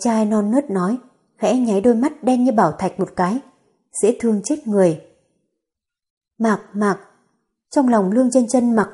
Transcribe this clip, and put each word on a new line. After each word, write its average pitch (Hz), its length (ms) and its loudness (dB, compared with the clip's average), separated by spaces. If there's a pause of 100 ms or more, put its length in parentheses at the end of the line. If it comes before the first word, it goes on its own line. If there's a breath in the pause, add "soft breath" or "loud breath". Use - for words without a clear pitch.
trai 220 260 0
non 208 240 0
nớt 285 200 -2
nói, 190 280 -2 (400)
khẽ 233 200 0
nháy 220 220 0
đôi 240 140 2
mắt 277 300 -4
đen 247 200 0
như 262 80 2
bảo 196 200 2
thạch - 280 -6
một 175 160 -4
cái. 190 240 -2 (600)
Dễ 220 180 2
thương 220 240 0
chết 302 220 -4
người. 185 340 2 (1400)
Mạc 220 220 0 (120)
Mạc. 202 260 -2 (720)
Trong 269 180 2
lòng 202 240 2
Lương 247 180 2
Chân 254 180 2
Chân 240 280 2
mặc 202 180 0